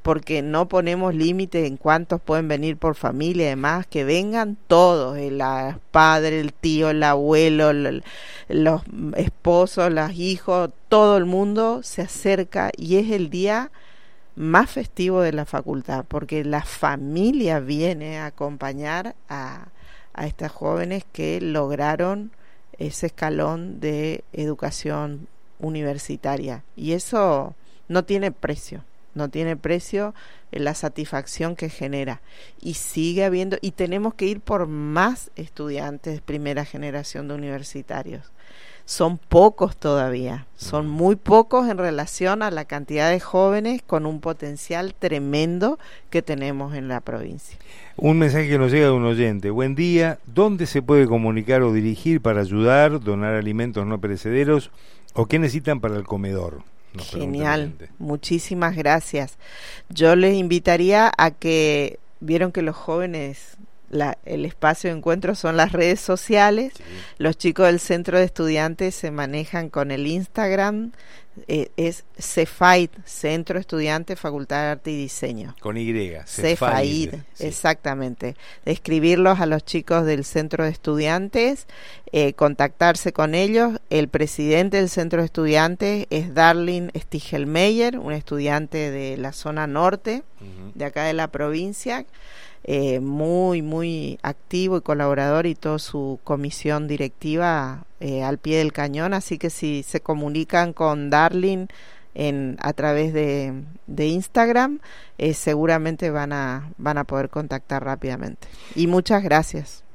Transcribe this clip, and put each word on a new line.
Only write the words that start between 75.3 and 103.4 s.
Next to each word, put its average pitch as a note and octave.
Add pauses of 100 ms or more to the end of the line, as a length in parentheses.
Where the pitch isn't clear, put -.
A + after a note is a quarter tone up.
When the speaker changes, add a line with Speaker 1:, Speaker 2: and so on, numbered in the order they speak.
Speaker 2:
Con G#2+
Y, A2+
Speaker 1:
Cefait, F#2
Speaker 2:
Cefait, D3+ (180)
sí. D3+
Speaker 1:
exactamente. C3+ (280)
Escribirlos F3
a F3
los D#3
chicos E3
del D3+
Centro D#3
de D#3
Estudiantes, F3+ (460)
eh, C#3+
contactarse D3+
con D#3
ellos. A3 (100)
El D3+
presidente D#3
del F#3+
Centro E3+
de E3
Estudiantes E3
es D#3
Darlin E3+
Stigelmeyer, E3+
un D3+
estudiante D3
de C3+
la C3+
zona D3+
norte, F#3+ (180)
Speaker 2:
Ujú. F#2+
Speaker 1:
de C#3+
acá D3
de D#3+
la D#3+
provincia, F#3 (600)
eh, C#3
muy, D#3+
muy D#3
activo F#3
y E3
colaborador C#3+
y E3
toda D3+
su C3+
comisión D3
directiva, D3 (160)
eh, C#3
al C#3
pie D#3
del D#3
cañón, D3
así F#3+
que E3+
si D3
se D#3
comunican D#3+
con D3
Darlin F3+ (480)
en, C#3
a D3
través D3+
de, C#3+ (340)